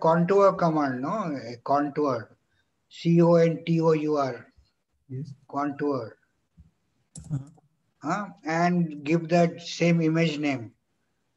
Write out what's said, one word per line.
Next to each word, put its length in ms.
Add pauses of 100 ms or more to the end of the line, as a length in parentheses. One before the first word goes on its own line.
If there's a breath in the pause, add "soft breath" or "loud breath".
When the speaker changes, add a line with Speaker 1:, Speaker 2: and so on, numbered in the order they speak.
Speaker 1:
contour 480
command, 480
no, 140 (360)
a 40 (160)
contour, 640 (520)
C 320
O 140
N 320
T 140
O 120
U 240
R, 300 (600)
Speaker 2:
Yes. 260 (140)
Speaker 1:
contour, 680 (1120)
Speaker 2:
Uh-huh. 180 (540)
Speaker 1:
huh, 240 (180)
and 600
give 240
that 320
same 400
image 380
name, 340 (640)